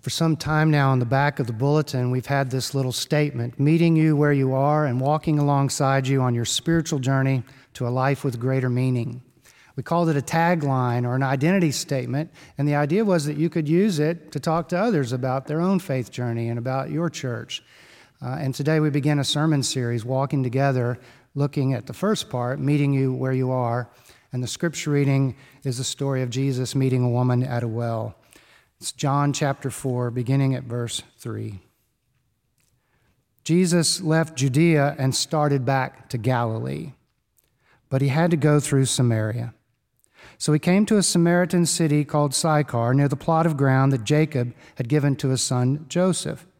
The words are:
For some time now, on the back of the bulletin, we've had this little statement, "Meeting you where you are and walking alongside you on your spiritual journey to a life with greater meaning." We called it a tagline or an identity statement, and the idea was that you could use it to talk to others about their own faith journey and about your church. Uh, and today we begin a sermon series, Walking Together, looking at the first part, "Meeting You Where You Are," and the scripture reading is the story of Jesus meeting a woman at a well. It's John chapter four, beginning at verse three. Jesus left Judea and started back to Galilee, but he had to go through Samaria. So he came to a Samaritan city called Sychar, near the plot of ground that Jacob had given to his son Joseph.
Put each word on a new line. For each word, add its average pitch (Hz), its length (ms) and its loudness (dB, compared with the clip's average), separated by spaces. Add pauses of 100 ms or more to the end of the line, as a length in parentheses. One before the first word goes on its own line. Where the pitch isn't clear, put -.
For 127 60 -4
some 160 240 0
time 156 340 2
now, 139 220 4
on 131 80 2
the 123 80 0
back 139 320 0
of 123 80 -2
the 113 40 -6
bulletin, 131 600 0
we've 127 160 -4
had 139 240 0
this 131 240 -4
little 131 160 0
statement, 131 680 -2
"Meeting 165 360 4
you 156 200 4
where 147 160 4
you 135 220 2
are 147 320 2
and 127 160 -2
walking 151 380 0
alongside 139 680 2
you 135 160 2
on 123 140 2
your 117 100 -2
spiritual 165 540 0
journey 135 420 2 (320)
to 123 140 -6
a - 20 -2
life 131 340 0
with 117 160 -2
greater 131 300 0
meaning." 123 540 -2 (520)
We 131 60 -8
called 170 280 0
it 151 60 2
a 139 60 0
tagline 135 840 0
or 123 80 -2
an 135 80 0
identity 147 480 2
statement, 131 580 -4 (260)
and 143 120 -2
the 147 80 2
idea 147 280 2
was 180 220 2
that 147 120 -4
you 160 120 0
could 160 180 -2
use 175 300 2
it 160 360 -2
to 143 60 -6
talk 165 300 -2
to 175 80 -2
others 175 340 0
about 131 360 -4
their 151 120 -4
own 185 200 2
faith 131 320 -4
journey 117 380 -4
and 117 100 -4
about 131 320 -4
your 160 180 -2
church. - 540 -10 (580)
Uh, 127 180 -8
and 131 140 -4
today 156 260 0
we 151 120 2
begin 147 260 2
a 139 60 0
sermon 147 400 0
series, 120 420 -2
Walking 131 380 -2
Together, 123 560 0 (340)
looking 139 400 0
at 113 140 -6
the 117 60 -12
first - 360 -2
part, 123 300 -4
"Meeting 143 340 2
You 135 180 0
Where 131 220 -2
You 131 160 0
Are," 120 400 -2 (420)
and 127 120 -4
the 117 40 -6
scripture - 440 -4
reading 139 440 2 (280)
is 127 160 -4
the 131 40 -6
story 135 380 -4
of 123 80 -4
Jesus 131 460 -2
meeting 131 280 2
a 123 60 2
woman 123 320 2
at 123 220 -4
a 120 40 -4
well. 113 460 -6 (640)
It's - 140 -12
John 143 400 0
chapter 139 400 -2
four, 123 400 -4
beginning 135 420 0
at 127 120 -6
verse 120 360 -6 (160)
three. 107 440 -10 (1800)
Jesus 170 560 2
left 160 340 0
Judea 143 640 4
and 131 160 0
started 143 500 0
back 131 440 -2
to 127 80 -6
Galilee, 120 760 -2 (960)
but 135 140 0
he 139 80 0
had 160 220 2
to 170 60 2
go 147 220 4
through 135 260 2
Samaria. 117 680 -2 (840)
So - 140 -2
he 151 80 4
came 190 280 4
to 220 100 4
a 190 60 2
Samaritan 175 640 2
city 151 380 2
called 147 320 0
Sychar, 139 580 0
near 143 140 4
the 135 80 0
plot 165 300 0
of 160 100 2
ground 135 380 4
that 123 100 -2
Jacob 147 500 0 (220)
had 120 140 -6
given 143 260 2
to 139 140 -2
his 131 120 0
son 131 460 -2
Joseph. 175 580 -2 (140)